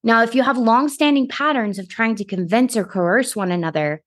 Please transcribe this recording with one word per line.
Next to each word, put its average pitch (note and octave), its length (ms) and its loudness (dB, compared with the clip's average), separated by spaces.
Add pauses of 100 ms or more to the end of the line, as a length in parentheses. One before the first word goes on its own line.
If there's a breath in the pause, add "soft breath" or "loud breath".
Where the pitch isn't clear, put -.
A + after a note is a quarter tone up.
Now, A3+ 200 4
if A#3 120 0
you C4 80 2
have B3 140 0
longstanding C4+ 720 2
patterns B3 500 -2
of F#3 100 -12
trying A3+ 280 -2
to G3+ 80 -8
convince G3 500 0
or G#3 100 0
coerce F#3+ 520 0
one F#3 160 -2
another, D#3+ 540 -4